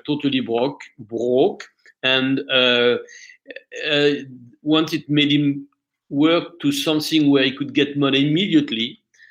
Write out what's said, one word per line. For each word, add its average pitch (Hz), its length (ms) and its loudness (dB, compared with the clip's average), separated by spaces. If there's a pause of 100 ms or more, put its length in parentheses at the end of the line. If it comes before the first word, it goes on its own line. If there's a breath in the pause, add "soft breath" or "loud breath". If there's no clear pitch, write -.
totally 143 340 -2
broke, 117 400 -4 (180)
broke, 120 640 0 (380 soft breath)
and, 131 380 0 (100)
uh, 123 460 2 (920 loud breath)
uh, 147 200 2 (520)
once 156 320 0
it - 160 -8
made 147 200 2
him 143 380 0 (400)
work 156 520 0
to 143 120 0
something 151 580 0
where 135 140 4
he 131 100 -2
could 139 200 -10
get 143 240 0
money 139 280 2
immediately. 151 720 0 (320 soft breath)